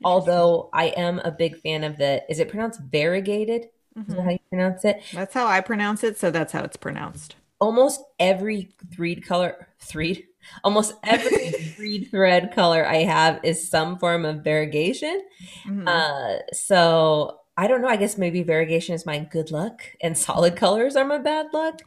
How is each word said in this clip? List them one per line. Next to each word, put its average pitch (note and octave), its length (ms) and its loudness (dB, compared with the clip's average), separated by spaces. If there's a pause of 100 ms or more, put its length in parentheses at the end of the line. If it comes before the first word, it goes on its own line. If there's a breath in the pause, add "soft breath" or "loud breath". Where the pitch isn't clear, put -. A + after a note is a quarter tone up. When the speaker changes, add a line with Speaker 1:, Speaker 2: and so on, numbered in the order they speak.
Speaker 1:
although F3 720 4
I E3 140 2
am F3 320 -2
a E3+ 120 -4
big D#3+ 300 -2
fan D#3 240 -4
of D3+ 120 -6
the, C#3 300 0
is D3+ 120 -6
it D#3+ 100 0
pronounced A3 320 -6
variegated? G3+ 840 -2 (280)
Is G#3+ 120 -12
that G#3 80 -6
Speaker 2:
Mm-hmm. F3+ 100 -4
Speaker 1:
how F3+ 60 0
you F3+ 80 -2 (100)
pronounce F#3 360 -2
it? G#3 180 0 (100)
Speaker 2:
That's F#3+ 220 -8
how B3+ 100 0
I F#3+ 160 4
pronounce G#3 420 -2
it, A3 140 -2
so F3 140 0
that's D#3+ 200 -2
how D#3+ 120 -4
it's - 140 -10
pronounced. - 580 -12 (240)
Speaker 1:
Almost A#3+ 420 2 (160)
every F#3+ 560 0 (180)
thread E3+ 320 -6
color, F3+ 440 -2 (120)
thread? D#3+ 440 -6 (400 loud breath)
Almost G#3 400 2
every G#3 460 2
Speaker 2:
<laughs> D#3+ 280 -8
Speaker 1:
thread G#3 320 -6
thread F#3 460 4
color E3 320 4
I D#3+ 160 2
have D#3+ 400 4
is E3 260 -2
some E3+ 300 0
form E3+ 260 0
of D3+ 180 -4
variegation. D#3 800 -2 (440 loud breath)
Speaker 2:
Mm-hmm. G3+ 220 -6
Speaker 1:
Uh, C#3+ 500 0 (160)
so D#3+ 840 4 (160)
I F#3 120 0
don't B3+ 160 2
know. C4 40 0
I A#3+ 100 2
guess G3+ 200 -2
maybe F3 240 -2
variegation E3 540 0
is E3 100 -8
my D3 140 -6
good D#3+ 320 -6
luck F3+ 320 -6 (180)
and E3 160 -2
solid F3 380 2
colors A3+ 400 2
are C4+ 100 4
my D4 140 -2
bad D4+ 340 -2
luck. D#4+ 340 -2